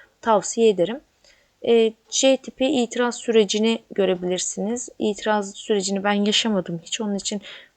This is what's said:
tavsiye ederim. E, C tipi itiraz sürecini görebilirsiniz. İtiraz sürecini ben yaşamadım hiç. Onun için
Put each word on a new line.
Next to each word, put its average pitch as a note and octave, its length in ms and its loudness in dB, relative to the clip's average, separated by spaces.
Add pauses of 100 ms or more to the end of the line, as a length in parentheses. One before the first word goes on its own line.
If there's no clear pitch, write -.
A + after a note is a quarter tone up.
(200)
tavsiye A3+ 480 2
ederim. G3 320 0 (680)
E, A3+ 240 4 (160)
C C4+ 280 2
tipi - 300 -4
itiraz A#3+ 480 0
sürecini A3 760 2
görebilirsiniz. F#3 1000 -2 (100)
İtiraz G#3 560 -2
sürecini G3 500 -2
ben G#3 80 2
yaşamadım G3+ 680 0
hiç. - 180 -10
Onun G#3 140 -4
için G3 260 -6 (360)